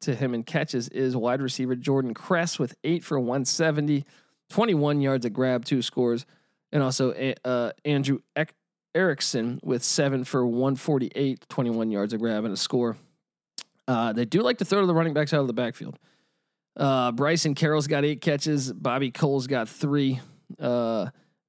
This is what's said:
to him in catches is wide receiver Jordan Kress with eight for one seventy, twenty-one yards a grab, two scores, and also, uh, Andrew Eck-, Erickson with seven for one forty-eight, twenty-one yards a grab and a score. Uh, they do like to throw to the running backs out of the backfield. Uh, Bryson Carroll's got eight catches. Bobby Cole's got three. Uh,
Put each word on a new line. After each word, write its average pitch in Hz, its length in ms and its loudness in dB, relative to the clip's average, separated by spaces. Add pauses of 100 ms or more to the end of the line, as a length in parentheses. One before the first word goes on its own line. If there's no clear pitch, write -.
to 135 140 -2
him 123 180 -2
in 117 80 -2
catches 131 480 -4
is 131 260 0
wide 123 240 0
receiver 127 360 -2
Jordan 127 400 0
Kress 170 420 -2
with 127 260 -4
eight 165 200 0
for 143 160 -2
one 127 260 0
seventy, 151 600 0 (440)
twenty-one 147 520 2
yards 135 220 2
a 120 60 -2
grab, 123 360 0
two 127 180 0
scores, 120 420 0 (460)
and 147 100 2
also, 131 300 2 (340)
uh, 120 260 0 (140)
Andrew 139 360 2 (140)
Eck-, 156 200 -4 (400)
Erickson 135 640 0
with 123 220 -2
seven 135 400 0
for 127 240 0
one 127 280 2
forty-eight, 135 720 -2
twenty-one 113 440 0
yards 104 220 0
a 113 40 -2
grab 110 260 0
and 107 100 -4
a 95 40 -4
score. 120 400 0 (920)
Uh, 117 260 0
they 120 120 0
do 175 160 2
like 247 160 2
to 185 80 -4
throw 202 160 2
to 190 60 4
the 170 80 2
running 165 180 2
backs 147 180 0
out 151 100 4
of 135 60 0
the 120 60 -2
backfield. - 460 -6 (760)
Uh, 131 360 2
Bryson 147 420 2
Carroll's 151 320 2
got 143 180 0
eight 151 160 0
catches. 143 540 0
Bobby 131 380 -2
Cole's 139 340 0
got 123 240 -2
three. 139 500 0 (400)
Uh, 117 520 -2 (360)